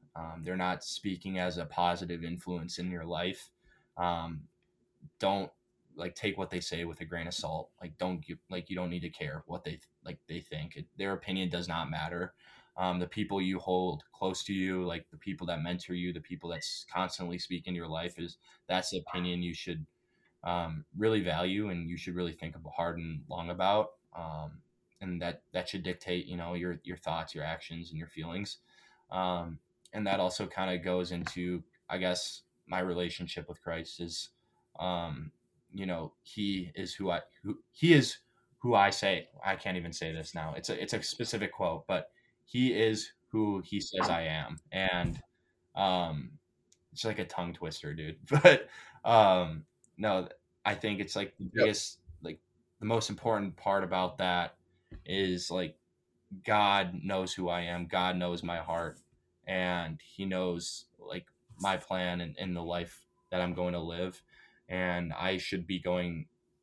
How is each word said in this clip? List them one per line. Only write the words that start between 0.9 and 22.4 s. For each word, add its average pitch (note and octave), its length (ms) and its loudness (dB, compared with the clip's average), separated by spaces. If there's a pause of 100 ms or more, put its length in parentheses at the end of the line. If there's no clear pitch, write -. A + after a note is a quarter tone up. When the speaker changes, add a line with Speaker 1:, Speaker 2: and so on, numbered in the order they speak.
Speaker 1:
as F2+ 200 0
a E2 80 -4
positive F2 560 0
influence E2+ 560 -6
in F2+ 120 -4
your E2 140 -6
life, F2 460 -4 (460)
um, E2+ 460 -2 (760)
don't, G2 320 0 (460)
like, F2+ 180 -6
take G2 240 -2
what F#2 120 -4
they F2+ 100 -2
say E2+ 240 -4
with E2 160 -8
a E2+ 40 -8
grain E2 220 -6
of F2 80 -6
salt. D#2+ 360 -6 (100)
Like, E2 180 -14
don't F2+ 260 -2
give, E2 140 -12 (100)
like, F2+ 220 -8
you E2+ 60 -4
don't F2+ 140 -2
need F2 100 -4
to E2 100 -6
care D2+ 360 -8
what F2 180 -10
they, D#2+ 160 -8 (240)
like, F2 140 -10 (100)
they E2+ 120 -6
think. - 360 -10
It, D#2 100 -12 (100)
their G2 160 -2
opinion F#2 380 -2
does F2 180 -2
not D#2+ 220 -2
matter. E2+ 420 -4 (440)
Um, F2+ 220 2
the F2+ 80 0
people G2 360 -2
you F#2+ 160 2
hold F2+ 540 0
close F#2+ 320 -2
to G2+ 100 -2
you, F#2 300 0
like, E2+ 260 -4
the D#2+ 60 -16
people F2+ 320 -8
that E2 140 -2
mentor F2+ 320 -2
you, F2 180 -2
the E2 80 -8
people E2+ 280 -10
that's - 420 -8
constantly F2+ 480 -2
speak F2 280 -6
in F2+ 80 -4
your E2+ 140 -6
life, E2 300 -4
is, E2+ 200 -8 (280)
that's F#2 240 0
the F#2+ 80 -2
opinion F2+ 440 -2
you F2 100 -2
should, D#2+ 320 -6 (600)
um, E2 400 -2 (120)
really G#2+ 240 4
value F#2 480 0
and E2+ 220 -4
you E2+ 80 -4
should F2+ 160 -6
really F2 180 -2
think E2 220 -10